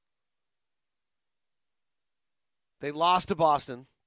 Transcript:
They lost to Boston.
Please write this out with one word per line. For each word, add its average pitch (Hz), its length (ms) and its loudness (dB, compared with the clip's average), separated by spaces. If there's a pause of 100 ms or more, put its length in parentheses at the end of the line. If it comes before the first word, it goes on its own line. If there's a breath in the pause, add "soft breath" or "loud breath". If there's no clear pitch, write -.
(2750)
They 143 100 -8
lost 170 380 0
to 202 60 -2
Boston. 143 520 0 (200)